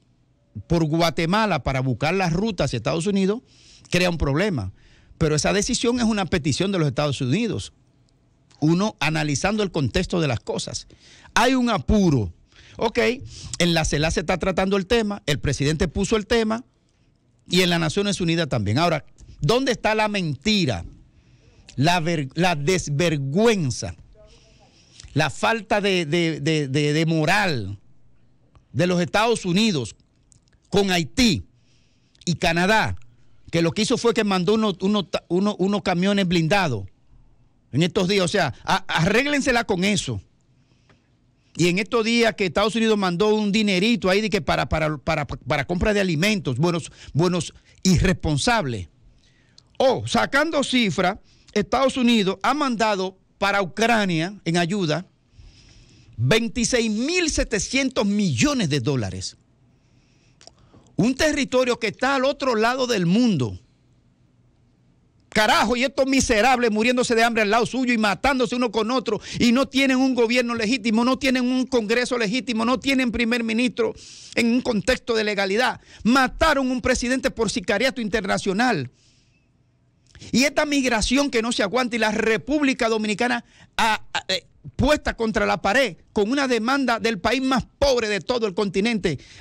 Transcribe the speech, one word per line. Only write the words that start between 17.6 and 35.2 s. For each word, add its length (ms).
en 80
las 80
Naciones 420
Unidas 280
también. 300
Ahora, 260
¿dónde 320
está 220
la 140
mentira, 760
la 240
ver-, 340
la 220
desvergüenza, 1400
la 160
falta 500
de, 240
de, 360
de, 260
de, 260
de 140
moral 720
de 160
los 120
Estados 440
Unidos 500
con 220
Haití 540
y 80
Canadá, 600
que 120
lo 100
que 100
hizo 140
fue 160
que 120
mandó 300
uno, 260
uno, 280